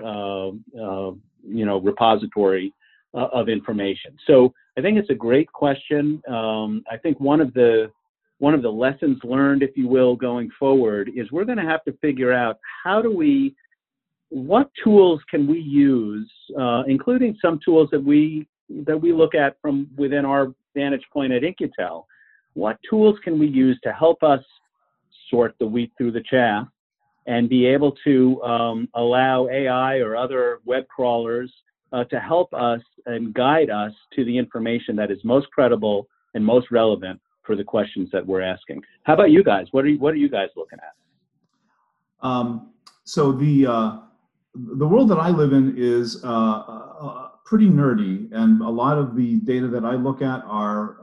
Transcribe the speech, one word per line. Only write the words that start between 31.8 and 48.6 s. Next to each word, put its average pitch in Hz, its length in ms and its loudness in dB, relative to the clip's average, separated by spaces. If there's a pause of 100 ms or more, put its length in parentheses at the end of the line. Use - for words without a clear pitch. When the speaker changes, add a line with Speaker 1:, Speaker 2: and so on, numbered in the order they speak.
Speaker 1:
uh, 123 140 -4
to 127 140 -6
help 165 340 -2
us 120 280 -2 (260)
and 117 260 -8
guide 139 360 2
us 104 220 -6 (240)
to 131 80 -2
the 120 140 -2
information 117 580 -6
that 104 160 -2
is 98 120 -6
most 131 280 0
credible 110 560 0 (260)
and 107 120 -2
most 123 260 2
relevant 101 480 0 (240)
for 107 120 -4
the 101 80 -4
questions 104 480 -4
that 90 140 -4
we're 92 160 -4
asking? 92 400 -10 (220)
How 151 100 2
about 175 180 6
you 185 120 8
guys? 98 280 0
What 135 140 2
are - 20 0
you, 147 120 2
what 147 140 0
are 156 40 -4
you 143 120 0
guys 98 260 -4
looking 85 240 -14
at? - 1500 -20
Speaker 2:
Um, 120 460 -6 (300)
so 143 280 0
the, 139 340 2
uh, 113 320 -2 (580)
the 135 320 -4
world 220 220 4
that 175 80 4
I 165 120 0
live 151 240 2
in 131 240 4
is, 120 460 -2
uh, 127 40 -12
uh, 113 1000 -6 (160)
pretty 214 240 4
nerdy, 110 640 0
and 110 300 4